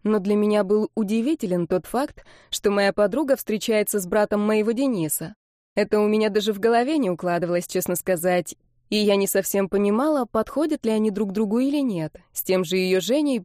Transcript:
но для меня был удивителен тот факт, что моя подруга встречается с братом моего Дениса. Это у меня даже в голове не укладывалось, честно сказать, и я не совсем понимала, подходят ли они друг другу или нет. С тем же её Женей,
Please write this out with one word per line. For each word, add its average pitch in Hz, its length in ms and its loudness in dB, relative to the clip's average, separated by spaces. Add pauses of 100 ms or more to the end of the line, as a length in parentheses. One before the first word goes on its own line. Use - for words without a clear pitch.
но 214 160 2
для 202 180 0
меня 208 280 2
был 214 320 0
удивителен 220 720 -2
тот - 180 -2
факт, - 400 -6 (240)
что - 220 -2
моя 202 200 2
подруга 254 440 2
встречается 214 640 -2
с 185 80 -8
братом 208 340 0
моего 214 300 2
Дениса. 208 640 -2 (400)
Это 208 240 2
у 208 80 2
меня 214 220 2
даже 208 240 0
в 202 60 -6
голове 240 400 2
не 214 100 2
укладывалось, 175 560 -2
честно 180 300 -2
сказать, 180 600 0 (360)
и 208 40 0
я 208 200 4
не 196 100 2
совсем 196 440 0
понимала, 233 560 0
подходят 285 600 -2
ли 220 60 0
они 220 180 2
друг 202 220 -4
другу 214 260 -2
или 277 240 0
нет. 175 340 -4 (160)
С - 120 -10
тем 185 200 0
же 175 140 -2
её 185 240 2
Женей, 254 420 0